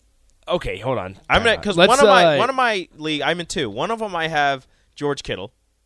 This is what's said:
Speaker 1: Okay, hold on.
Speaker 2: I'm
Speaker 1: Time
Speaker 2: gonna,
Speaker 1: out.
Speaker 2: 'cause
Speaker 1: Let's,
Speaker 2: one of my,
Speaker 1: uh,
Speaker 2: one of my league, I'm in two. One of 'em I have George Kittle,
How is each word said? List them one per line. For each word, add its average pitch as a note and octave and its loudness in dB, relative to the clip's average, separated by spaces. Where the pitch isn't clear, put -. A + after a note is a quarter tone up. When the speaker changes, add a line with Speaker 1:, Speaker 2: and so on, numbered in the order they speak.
Speaker 1:
Okay, B2 -6
hold B2 -6
on. F#2+ -10
Speaker 2:
I'm F3 2
Speaker 1:
Time - -4
Speaker 2:
gonna, A#3 2
Speaker 1:
out. - -14
Speaker 2:
'cause G3+ 4
Speaker 1:
Let's, F3+ 6
Speaker 2:
one C4 4
of C#4 6
my, F#3 6
Speaker 1:
uh, - 2
Speaker 2:
one B3 2
of C4+ -8
my A3+ -2
league, D3+ -6
I'm D#3+ -2
in E3+ -10
two. D3 -6
One C3+ -6
of A3+ -6
'em G3+ -8
I D#3+ -4
have C#3+ -2
George C#3+ -6
Kittle, G2+ -12